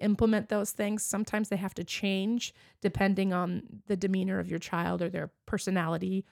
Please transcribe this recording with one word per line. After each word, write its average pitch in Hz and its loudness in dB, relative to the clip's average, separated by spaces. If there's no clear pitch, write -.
implement 214 4
those 208 0
things, 208 -2
sometimes 214 -2
they 202 -2
have 190 -4
to 175 -6
change 196 -2
depending 196 2
on 180 0
the 208 0
demeanor 190 0
of 175 -4
your 175 -2
child 175 0
or 170 0
their - -6
personality 185 0